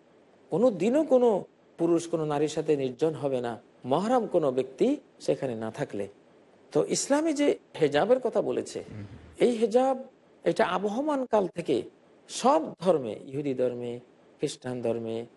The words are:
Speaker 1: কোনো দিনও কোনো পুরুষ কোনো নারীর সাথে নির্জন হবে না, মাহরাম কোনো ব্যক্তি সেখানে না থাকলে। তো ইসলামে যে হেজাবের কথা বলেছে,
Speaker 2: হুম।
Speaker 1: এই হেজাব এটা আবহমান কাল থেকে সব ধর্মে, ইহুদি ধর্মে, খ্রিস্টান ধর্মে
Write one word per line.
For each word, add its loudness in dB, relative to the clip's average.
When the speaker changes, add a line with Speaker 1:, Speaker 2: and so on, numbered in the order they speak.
Speaker 1:
কোনো 2
দিনও 2
কোনো 4
পুরুষ 2
কোনো -2
নারীর 0
সাথে 0
নির্জন 0
হবে -2
না, -4
মাহরাম 0
কোনো 2
ব্যক্তি 0
সেখানে -2
না -6
থাকলে। -6
তো 2
ইসলামে 0
যে 0
হেজাবের 4
কথা -2
বলেছে, -4
Speaker 2:
হুম। -12
Speaker 1:
এই 4
হেজাব 2
এটা 2
আবহমান -2
কাল 2
থেকে -2
সব 2
ধর্মে, 0
ইহুদি -4
ধর্মে, -4
খ্রিস্টান -6
ধর্মে -2